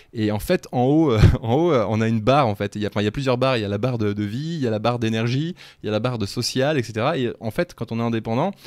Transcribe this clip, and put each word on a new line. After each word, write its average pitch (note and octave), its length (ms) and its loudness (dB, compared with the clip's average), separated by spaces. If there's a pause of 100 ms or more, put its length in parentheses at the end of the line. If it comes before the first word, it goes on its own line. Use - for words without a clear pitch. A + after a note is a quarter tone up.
(140)
et G#2+ 180 0
en G#2+ 60 0
fait F3+ 340 -2
en B2 120 0
haut, D3 280 4
euh, A2 80 4 (120)
<laughs> - 100 0
en A#2 140 0
haut, E3+ 160 2
euh, A#2+ 180 4
on A2 120 0
a A2 60 2
une A2+ 140 0
barre C3 260 4
en G#2 60 0
fait, G2+ 220 -4
il G#2 80 -6
y - 20 0
a, G2 40 -4
enfin, G#2+ 120 -2
il G#2 40 0
y - 20 0
a G#2 40 2
plusieurs C3 280 0
barres, C3 180 0
il A2+ 40 -2
y G2+ 40 -2
a - 20 -2
la G2+ 120 -2
barre B2 180 -2
de, G#2 160 0
de G#2 100 -2
vie, C#3 320 -4
il D#3+ 40 -6
y B2+ 80 0
a - 20 0
la G#2+ 80 0
barre A#2 220 -2
d'énergie, A#2+ 560 -2 (260)
il G#2+ 60 -8
y - 20 -2
a - 20 -2
la G#2+ 80 0
barre B2 200 -2
de G2+ 80 -2
social, C3 500 -2
et B2+ 60 0
cetera. A#2 340 -2
Et A#2+ 220 -2
en A2+ 120 -8
fait, F3 220 -4
quand - 180 -10
on A2+ 80 -4
est A#2 40 -2
indépendant, A#2 480 -2 (160)